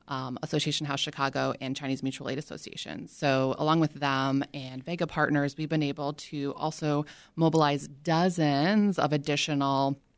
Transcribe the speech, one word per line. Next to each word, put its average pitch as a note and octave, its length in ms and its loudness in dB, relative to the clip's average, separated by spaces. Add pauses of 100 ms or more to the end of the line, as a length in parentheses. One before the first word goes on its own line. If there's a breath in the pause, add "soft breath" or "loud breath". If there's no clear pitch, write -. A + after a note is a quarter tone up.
um, C3 340 -6
Association D3+ 440 -2
House C#3 140 -4
Chicago, C3+ 600 0
and C3 160 -4
Chinese C3+ 260 -4
Mutual C3 280 -4
Aid C3 80 -4
Association. - 680 -12
So C3 520 2
along D#3 220 4
with D3+ 140 2
them C#3 500 0 (100)
and C3 280 -10
Vega E3+ 240 -2
Partners, D3 520 0
we've D#3 100 -4
been D#3 140 2
able C#3+ 320 -2
to C#3 420 -6
also D3+ 480 0 (300 loud breath)
mobilize D#3 520 4
dozens E3+ 1120 2
of - 140 2
additional C#3 840 2 (200)